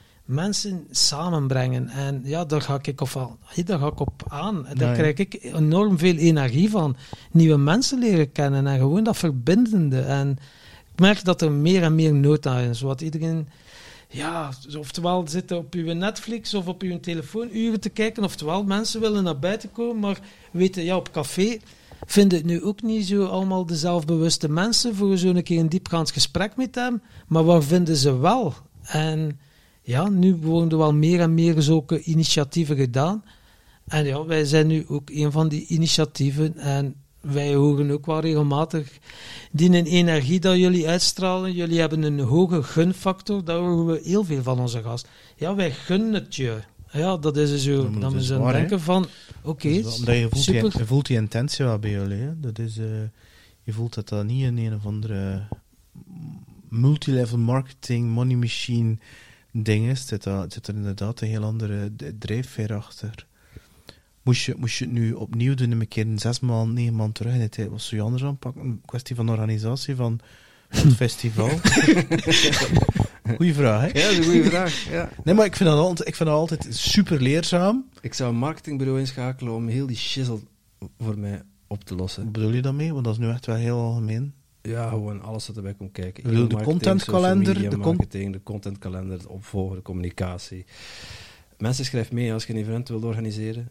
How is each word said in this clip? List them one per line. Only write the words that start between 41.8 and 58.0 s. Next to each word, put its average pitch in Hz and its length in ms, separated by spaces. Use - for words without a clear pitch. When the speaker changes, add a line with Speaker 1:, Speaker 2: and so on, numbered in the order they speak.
Speaker 1:
hebben 156 220
een 147 180
hoge 160 420
gunfactor, 185 800
daar 170 140
horen 175 280
we 165 180
heel 202 200
veel 147 180
van 123 180
onze 120 220
gast. 117 260
Ja, 175 180
wij 185 160
gunnen 202 440
het - 220
je. 120 220
Ja, 180 240
dat 147 200
is 143 280
zo. 143 80
Speaker 2:
Ja, 139 100
maar 107 180
Speaker 1:
Dan - 0
Speaker 2:
dat 135 80
is 131 60
Speaker 1:
ze 131 120
Speaker 2:
waar, 131 160
hè. 143 40
Speaker 1:
denken 180 220
van, 180 260
oké, 147 260
Speaker 2:
Dat 156 100
is 214 60
wel, 113 140
omdat 120 160
je 120 60
voelt 135 160
die, 185 80
Speaker 1:
super. 220 260
Speaker 2:
je 113 60
voelt 135 200
die 127 100
intentie 117 480
wel 113 140
bij 107 120
jullie, 98 280
hè. 151 220
Dat 110 180
is, 113 200
eh, 110 60
je 113 100
voelt 113 220
dat 104 140
dat 104 160
niet 123 180
in 123 160
een 110 160
of 107 120
andere 101 560
multilevel 123 720
marketing, 120 720